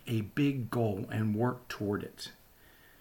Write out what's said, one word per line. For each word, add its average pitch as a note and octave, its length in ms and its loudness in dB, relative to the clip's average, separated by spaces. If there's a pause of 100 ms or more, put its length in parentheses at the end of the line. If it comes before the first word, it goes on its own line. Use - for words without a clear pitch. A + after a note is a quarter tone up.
a A2 140 0
big C#3 500 0
goal, A2 400 0
and A2 240 2
work A#2+ 320 0
toward G2+ 340 -2
it. - 300 -12 (680)